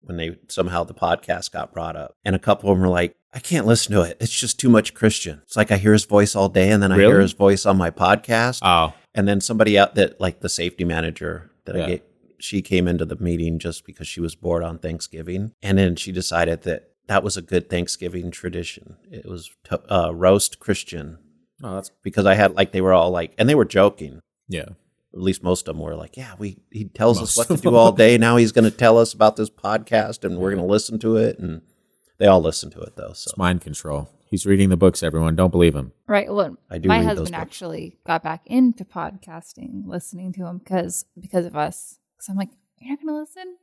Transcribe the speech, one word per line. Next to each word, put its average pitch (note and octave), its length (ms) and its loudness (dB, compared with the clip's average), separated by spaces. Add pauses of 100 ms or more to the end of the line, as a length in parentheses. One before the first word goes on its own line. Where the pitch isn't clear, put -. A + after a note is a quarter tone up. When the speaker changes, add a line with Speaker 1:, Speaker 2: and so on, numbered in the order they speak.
Speaker 1:
when F2 160 -12
they, E2 220 -8 (100)
somehow F2 360 -4
the - 100 -16
podcast F2 580 -4
got - 220 -12
brought E2 220 -10
up. D2 180 -16 (100)
And G2 100 -2
a F#2 40 -2
couple G2+ 320 0
of F#2+ 80 4
them F#2 40 2
were F#2 100 2
like, F2 220 -2 (200)
"I - 40 -12
can't C3+ 280 -2
listen A2 280 2
to G2 80 4
it. E2+ 180 -4
It's A2+ 180 -4
just - 200 -6
too C3 120 0
much A2 240 4
Christian. F2+ 500 -2
It's - 120 -10
like G#2+ 140 2
I G#2 60 2
hear G#2 160 4
his G#2+ 140 4
voice G#2 280 4
all G2 140 2
day F#2+ 220 2
and G#2 120 4
then G2 100 2
I F#2+ 40 4
hear G2+ 140 8
Speaker 2:
Really? G2+ 120 6
Speaker 1:
his F#2+ 100 0
voice G2 340 2
on F#2+ 120 2
my E2+ 120 -2
podcast." A2+ 720 0
Speaker 2:
Oh. E2 300 2 (220)
Speaker 1:
And G2+ 140 0
then G2+ 140 0
somebody G#2+ 360 2
out G2 180 4
that, - 240 0
like, F#2 200 -4
the F2 80 -8
safety F2 360 -6
manager E2 640 -6 (160)
that - 100 -8
Speaker 2:
Yeah. E2+ 80 -4
Speaker 1:
I D#2 40 -6
get, - 180 -8 (320)
she G2 240 -6
came F2+ 260 0
into E2+ 160 -2
the E2 120 -10
meeting E2 420 -4
just E2 260 -10
because - 240 -18
she - 140 -14
was E2 120 -8
bored E2+ 280 -4
on E2 160 -10
Thanksgiving. E2 760 -10 (100)
And G2 140 0
then F#2 200 2
she - 160 -12
decided E2+ 500 -4
that - 260 -8 (200)
that G2 160 0
was G2+ 120 -4
a F2+ 60 -12
good F2 260 -2
Thanksgiving F2 640 -6
tradition. E2+ 680 -12 (140)
It - 160 -18
was F2 240 -16 (140)
to, - 160 -6 (120)
uh, E2+ 200 0
roast F#2 480 2
Christian. E2 580 -8 (440)
Speaker 2:
Oh, G#2 120 -12
that's G2 160 -12 (140)
Speaker 1:
Because G2 200 0
I F#2+ 100 6
had, G2+ 200 4
like, G2 180 0
they F#2+ 80 -2
were F#2 120 2
all F2+ 180 4
like, E2+ 260 -6
and A2 120 2
they D3+ 80 4
were A#2+ 80 4
joking. E2 560 0 (280)
Speaker 2:
Yeah. E2 200 -10 (440)
Speaker 1:
At - 80 -16
least F#2 220 -2
most F2+ 260 -2
of D#2+ 60 -8
them D#2 80 -10
were D#2 140 -10
like, D#2+ 200 -16
"Yeah, B2 220 -18
we, G2+ 200 -12 (120)
he G#2+ 140 -10
tells A2 340 2
us - 180 -4
Speaker 2:
Most - 20 0
Speaker 1:
what A#2 100 0
to F3 60 2
Speaker 2:
of - 80 -4
Speaker 1:
do - 80 2
Speaker 2:
them. A#2+ 40 4
Speaker 1:
all A#2 180 8
day. A2+ 240 8
Now A#2 200 4
he's A#2 160 4
gonna A2 180 4
tell A2+ 260 4
us A#2 160 4
about G#2+ 220 4
this A2 160 -6
podcast G#2+ 760 -4
and F2+ 140 -4
we're F#2 140 -2
Speaker 2:
Yeah. G2 60 -4
Speaker 1:
gonna F2+ 100 -4
listen A2 320 -2
to A2+ 160 0
it." A2 240 0
And E2 220 -10 (560)
they G2+ 80 2
all F#2+ 140 8
listened D#2+ 320 -6
to - 80 -20
it - 140 -18
though. - 180 -16
So - 180 -14
Speaker 2:
It's - 60 -12
mind F2+ 240 0
control. D2 480 -10 (220)
He's G2 160 -6
reading G2 220 4
the F#2 80 2
books, F2+ 260 2
everyone. D#2+ 320 0
Don't F2+ 160 4
believe E2+ 240 4
him. C2+ 160 -8 (160)
Speaker 3:
Right. - 260 -2
Well, F#3 240 -4 (140)
Speaker 1:
I F3+ 80 -12
do E3 100 -2
Speaker 3:
my G#3+ 100 4
Speaker 1:
read - 40 2
those - 160 -2
Speaker 3:
husband F3+ 140 -6
Speaker 1:
books. E3 100 -10
Speaker 3:
actually E3 640 -14
got E3 160 -4
back D#3+ 240 -10
into B3 380 0 (400)
podcasting, F3+ 640 -18
listening F#3 480 -12
to F#3 120 -12
him F3 140 -12
'cause, F3 440 -6 (140)
because F#3 280 -4
of D#3+ 100 -12
us. - 420 -8 (200)
'Cause - 100 -18
I'm F#3+ 80 -8
like, G3 140 -6 (280)
"You're B3 120 -16
not C#4+ 140 -10
gonna D4+ 140 -8
listen?" F4+ 440 -16